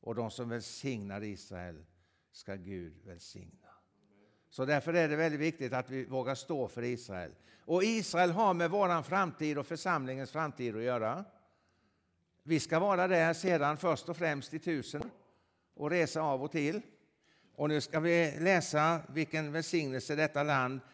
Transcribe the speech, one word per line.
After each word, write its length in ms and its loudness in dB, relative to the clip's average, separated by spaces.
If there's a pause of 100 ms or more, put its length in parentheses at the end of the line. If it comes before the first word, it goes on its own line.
Och 140 -8
de 160 -4
som 180 -8
välsignar 760 -6
Israel 600 -10 (480)
ska 240 -10
Gud 380 -10 (100)
välsigna. 640 -18 (840)
Så 140 -2
därför 300 2
är 140 6
det 80 0
väldigt 240 2
viktigt 320 -2
att 180 -2
vi 140 -6
vågar 300 -2
stå 340 -4
för 160 -8
Israel. 460 -6 (280)
Och 260 2
Israel 460 2
har 240 4
med 160 0
våran 340 2
framtid 540 0
och 80 -4
församlingens 640 -2
framtid 460 -4
att 60 -4
göra. 420 0 (1160)
Vi 180 2
ska 180 0
vara 300 4
där 260 4
sedan 420 2
först 320 0
och 80 -6
främst 380 -2
i 40 -4
tusen 440 -4
år, 80 -8 (680)
och 120 -2
resa 300 2
av 220 0
och 100 -6
till. 280 0 (720)
Och 140 -2
nu 120 2
ska 200 -2
vi 400 4
läsa 680 4
vilken 440 -2
välsignelse 640 -2
detta 280 2
land 380 2 (140)